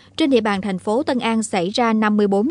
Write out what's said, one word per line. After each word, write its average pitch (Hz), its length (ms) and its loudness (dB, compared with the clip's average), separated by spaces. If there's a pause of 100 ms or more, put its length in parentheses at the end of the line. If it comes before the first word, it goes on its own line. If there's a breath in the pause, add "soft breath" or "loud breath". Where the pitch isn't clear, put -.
(180 soft breath)
trên 320 120 2
địa 240 120 4
bàn 202 200 -2
thành 190 180 -4
phố 226 240 -2
Tân 262 160 -2
An 226 240 -2
xảy 185 260 -2
ra 226 240 0
năm 214 240 2
mươi 208 100 4
bốn 196 240 2